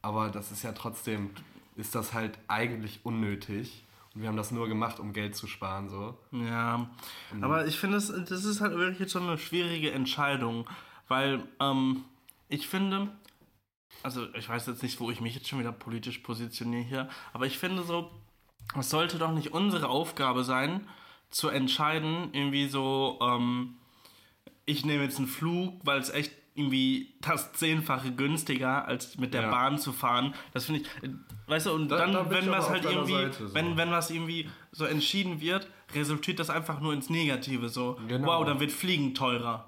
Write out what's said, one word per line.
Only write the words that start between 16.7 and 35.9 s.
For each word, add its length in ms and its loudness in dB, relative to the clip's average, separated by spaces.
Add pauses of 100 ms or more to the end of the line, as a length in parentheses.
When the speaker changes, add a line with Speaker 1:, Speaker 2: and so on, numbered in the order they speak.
Speaker 2:
hier, 260 -4 (240)
aber 120 0
ich 140 -2
finde 240 0
so, 260 -2 (680)
es 120 -2
sollte 280 2
doch 140 2
nicht 220 0
unsere 360 4
Aufgabe 540 2
sein, 440 2 (420)
zu 200 0
entscheiden, 840 2
irgendwie 340 2
so, 540 2
ähm, 540 2 (920)
ich 200 0
nehme 180 2
jetzt 140 -2
einen 100 0
Flug, 560 0
weil 160 4
es 100 -2
echt 220 -2 (240)
irgendwie 680 2
das 320 0
Zehnfache 580 2
günstiger, 760 0
als 320 -4
mit 160 -2
der 100 2
Speaker 1:
Ja. 80 2
Speaker 2:
Bahn 260 4
zu 160 -2
fahren. 400 2 (200)
Das 120 -2
finde 160 0
ich, 60 -10 (160)
äh, 60 -6 (380)
weißt 200 2
du, 60 2
und 160 2
Speaker 1:
Da, 100 4
Speaker 2:
dann, 140 4
Speaker 1:
da 100 4
bin 80 0
Speaker 2:
wenn 120 4
Speaker 1:
ich 60 2
aber 80 4
Speaker 2:
was 80 4
Speaker 1:
auf 60 2
Speaker 2:
halt 140 2
Speaker 1:
deiner 120 4
Speaker 2:
irgendwie, 160 2
Speaker 1:
Seite, 340 0
so. 60 -8
Speaker 2:
wenn, 240 2
wenn 140 2
was 200 2
irgendwie 380 -4 (220)
so 140 -2
entschieden 560 2
wird, 260 0 (280)